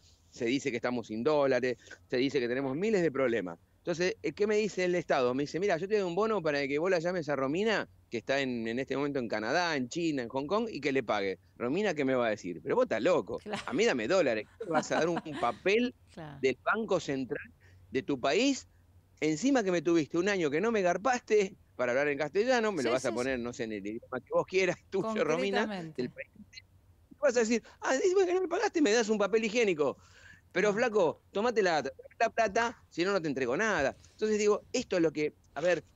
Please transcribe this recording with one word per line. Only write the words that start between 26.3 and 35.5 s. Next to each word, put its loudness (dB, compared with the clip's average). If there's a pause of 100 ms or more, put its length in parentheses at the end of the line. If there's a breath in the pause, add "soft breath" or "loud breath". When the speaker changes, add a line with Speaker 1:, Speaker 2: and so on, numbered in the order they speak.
Speaker 1:
Y -20
vas 4
a 2
decir, 2 (180 loud breath)
ah, 0
decime 4
que 0
no 2
me -2
pagaste, 0
me 4
das 4
un 2
papel 2
higiénico. 2 (540 loud breath)
Pero, 2
Speaker 2:
No. 2
Speaker 1:
flaco, 2 (100)
tomate 0
la, 2 (360)
la 4
plata, 0
si -2
no, 0
no 2
te -4
entrego 0
nada". 0 (160)
Entonces 0
digo, 2 (100)
esto -2
es 4
lo 4
que, -4 (180)